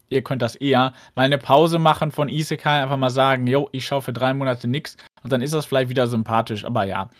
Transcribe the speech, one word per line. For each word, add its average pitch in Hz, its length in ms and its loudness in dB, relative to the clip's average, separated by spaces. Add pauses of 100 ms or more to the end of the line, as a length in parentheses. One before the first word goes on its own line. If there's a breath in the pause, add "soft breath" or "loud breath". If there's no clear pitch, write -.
ihr 131 140 0
könnt 127 180 -6
das 117 140 -2
eher, 131 380 0 (240 loud breath)
mal 131 80 2
eine 143 120 2
Pause 160 440 4
machen 156 320 2
von 143 160 -2
Isekai, 151 560 -2
einfach 135 120 -2
mal 131 140 0
sagen, 131 380 2
„Jo, 139 240 2
ich 127 140 -8
schau 139 140 -2
für 131 120 -8
drei 127 200 0
Monate 131 360 -4
nix“, 143 280 -6 (280 loud breath)
und 123 80 -4
dann 123 100 2
ist 151 100 -4
das 156 140 -2
vielleicht 131 240 0
wieder 127 160 2
sympathisch, 113 580 -2
aber 117 200 -2
ja. 98 360 -6